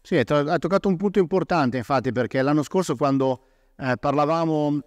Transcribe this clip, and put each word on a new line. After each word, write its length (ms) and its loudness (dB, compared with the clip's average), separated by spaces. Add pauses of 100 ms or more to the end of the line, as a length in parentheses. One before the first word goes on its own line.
Sì, 140 -4
hai 80 4
to-, 120 0
hai 240 0
toccato 280 0
un 80 2
punto 240 0
importante, 580 0
infatti, 340 0
perché 300 -2
l'anno 220 2
scorso 320 -2
quando, 480 0 (340)
eh, 220 -4
parlavamo 880 0